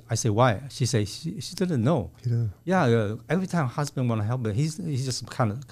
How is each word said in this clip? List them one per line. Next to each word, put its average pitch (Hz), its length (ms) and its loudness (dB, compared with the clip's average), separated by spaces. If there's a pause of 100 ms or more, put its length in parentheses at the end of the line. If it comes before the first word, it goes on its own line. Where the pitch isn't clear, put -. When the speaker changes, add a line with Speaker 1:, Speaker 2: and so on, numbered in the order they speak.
Speaker 1:
I 113 60 -2
say, 110 160 0
"Why?" 107 400 4
She - 160 -2
say 107 180 2
she, 165 360 -8
she - 140 -12
doesn't 170 280 0
know. 117 280 2 (120)
Speaker 2:
He 120 80 -2
doesn't. 117 220 0 (120)
Speaker 1:
Yeah, 180 200 2
uh, 113 320 2 (120)
every 185 180 0
time 170 220 0
husband 139 400 -2
wanna 110 160 0
help, 123 200 -2
but 107 100 0
he's, 156 240 0
he's 147 260 -2
just 123 260 -4
kinda 113 280 0 (140)